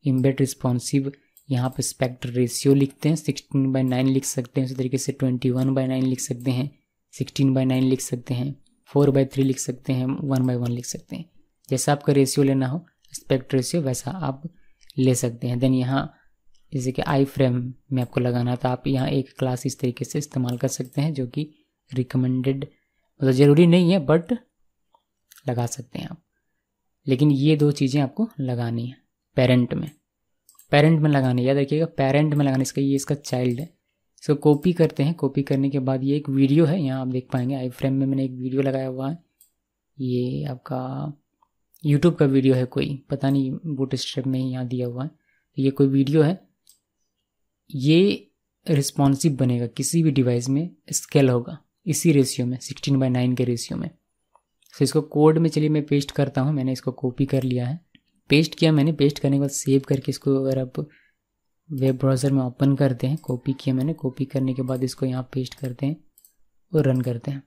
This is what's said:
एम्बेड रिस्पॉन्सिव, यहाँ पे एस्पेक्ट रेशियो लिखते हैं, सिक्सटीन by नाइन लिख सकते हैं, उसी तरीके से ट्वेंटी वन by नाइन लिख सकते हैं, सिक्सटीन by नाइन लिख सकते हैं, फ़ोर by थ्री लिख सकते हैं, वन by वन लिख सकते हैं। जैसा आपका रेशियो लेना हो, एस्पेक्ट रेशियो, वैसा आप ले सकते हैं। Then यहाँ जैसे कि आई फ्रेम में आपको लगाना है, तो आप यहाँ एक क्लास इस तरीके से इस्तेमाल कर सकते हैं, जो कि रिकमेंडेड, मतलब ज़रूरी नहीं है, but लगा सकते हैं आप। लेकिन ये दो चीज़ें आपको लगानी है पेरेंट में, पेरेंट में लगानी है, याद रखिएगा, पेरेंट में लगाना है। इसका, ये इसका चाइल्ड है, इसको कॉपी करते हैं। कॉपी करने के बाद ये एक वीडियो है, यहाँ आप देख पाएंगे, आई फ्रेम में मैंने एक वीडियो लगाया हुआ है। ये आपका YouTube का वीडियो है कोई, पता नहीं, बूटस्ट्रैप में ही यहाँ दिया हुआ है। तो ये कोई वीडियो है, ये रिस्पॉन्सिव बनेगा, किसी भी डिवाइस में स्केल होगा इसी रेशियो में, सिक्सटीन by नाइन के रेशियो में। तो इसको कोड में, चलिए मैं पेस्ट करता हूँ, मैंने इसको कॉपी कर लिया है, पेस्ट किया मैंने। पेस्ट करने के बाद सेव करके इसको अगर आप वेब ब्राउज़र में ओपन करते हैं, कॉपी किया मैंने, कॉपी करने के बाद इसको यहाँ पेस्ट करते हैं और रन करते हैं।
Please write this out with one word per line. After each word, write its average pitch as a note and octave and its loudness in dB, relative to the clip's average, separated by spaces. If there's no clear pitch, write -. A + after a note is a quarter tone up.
एम्बेड C3 2
रिस्पॉन्सिव, C3+ -2
यहाँ B2+ -2
पे - -8
एस्पेक्ट B2+ -6
रेशियो B2 0
लिखते C#3 0
हैं, D#3+ 2
सिक्सटीन C#3+ -4
by C3 0
नाइन B2+ 0
लिख C3+ 0
सकते - -4
हैं, C3 -2
उसी B2+ -10
तरीके B2+ -4
से B2+ -4
ट्वेंटी B2+ -2
वन B2+ 0
by C3 0
नाइन C3 0
लिख B2+ 0
सकते B2 -4
हैं, B2+ -2
सिक्सटीन C3+ 0
by C3 2
नाइन C3 2
लिख C3 2
सकते B2 -8
हैं, B2+ -4
फ़ोर C#3+ 4
by C3+ 4
थ्री C3+ 0
लिख C3 0
सकते C3 -6
हैं, B2+ -2
वन C3+ -2
by B2 0
वन A#2+ -4
लिख A#2+ -6
सकते - -12
हैं। - -12
जैसा C3+ 0
आपका D3 0
रेशियो C#3 4
लेना C3+ 2
हो, C3+ -4
एस्पेक्ट - -4
रेशियो, C3+ -2
वैसा C3 -6
आप C#3+ -8
ले C3 4
सकते A#2+ -4
हैं। B2 -4
Then C3 2
यहाँ C3 -2
जैसे C3 -4
कि C3 -4
आई C#3 2
फ्रेम B2+ -2
में B2+ 0
आपको B2 -4
लगाना B2 0
है, B2 -2
तो B2+ -2
आप B2+ -4
यहाँ C3+ 0
एक C#3 -2
क्लास B2+ -4
इस C3 -4
तरीके B2+ -4
से - -6
इस्तेमाल B2 -4
कर C3+ -4
सकते C3 -6
हैं, D#3 -2
जो C3 -4
कि D3 -6
रिकमेंडेड, B2+ -2
मतलब C3+ 2
ज़रूरी C#3+ 8
नहीं E3+ 6
है, F3+ 2
but E3 2
लगा A#2+ -2
सकते - -10
हैं - -10
आप। - -16
लेकिन C3+ 4
ये C#3+ 4
दो D3 2
चीज़ें C#3+ 0
आपको C#3+ -2
लगानी A#2+ -4
है C3 -16
पेरेंट B2 2
में, D#3+ -6
पेरेंट D#3 6
में D3+ 2
लगानी C3 2
है, B2 0
याद C#3 2
रखिएगा, D3 0
पेरेंट C#3+ 0
में C#3+ 2
लगाना C3+ 2
है। C3 0
इसका, C3+ -4
ये C#3 0
इसका C#3 -2
चाइल्ड B2+ -4
है, D#3 -8
इसको D3+ 0
कॉपी D3 2
करते D#3 0
हैं। D#3 0
कॉपी C#3+ -2
करने C#3 0
के C#3 -2
बाद C3 -2
ये C#3 0
एक D3 -6
वीडियो C#3 4
है, D#3 0
यहाँ C3 -4
आप B2+ -6
देख B2+ -4
पाएंगे, B2+ -2
आई B2+ -6
फ्रेम C3 -4
में C3+ 0
मैंने C3+ 0
एक C3 -6
वीडियो B2+ -4
लगाया C3 -2
हुआ C3 -6
है। E3 -8
ये B2+ -4
आपका C3 -8
YouTube D3 4
का D#3 6
वीडियो C3+ 4
है B2+ 0
कोई, C#3 -4
पता C#3 -2
नहीं, C3+ 0
बूटस्ट्रैप C3+ -4
में C3 -2
ही C3 -4
यहाँ B2+ -6
दिया B2 -4
हुआ B2 -8
है। D3+ -8
तो - -12
ये C3+ 4
कोई C#3 4
वीडियो C#3 4
है, E3 2
ये D#3+ 2
रिस्पॉन्सिव C#3 2
बनेगा, B2 0
किसी D#3+ -2
भी D#3 4
डिवाइस B2 0
में D3+ 0
स्केल - 2
होगा B2 -2
इसी E3 2
रेशियो B2+ 2
में, B2+ -4
सिक्सटीन C3+ -2
by C3 0
नाइन B2 0
के B2+ -2
रेशियो A#2+ -4
में। - -6
तो - -10
इसको D3 2
कोड D3+ 4
में, E3 2
चलिए D3+ 0
मैं D3+ 0
पेस्ट C#3+ 0
करता C3+ -2
हूँ, C#3+ 0
मैंने C3 -2
इसको C3 -4
कॉपी C3 -2
कर C3 -2
लिया B2 -2
है, D3+ -6
पेस्ट D#3+ 4
किया D#3+ 4
मैंने। D3 4
पेस्ट D3 0
करने C#3 0
के C#3 0
बाद C#3 -2
सेव C3+ 0
करके C3+ -2
इसको C3+ -2
अगर C3+ -2
आप B2+ -6
वेब C3+ 0
ब्राउज़र C3+ 0
में C3+ 2
ओपन C3+ 0
करते C3 0
हैं, C#3+ -2
कॉपी C3 -6
किया C3 -4
मैंने, C3 -2
कॉपी C3+ -6
करने C3 -2
के C3 -6
बाद B2+ -4
इसको C3 -6
यहाँ B2+ -6
पेस्ट C3 -6
करते B2+ -8
हैं D3 -2
और D3+ 2
रन B2+ 2
करते B2 -6
हैं। C#3 -10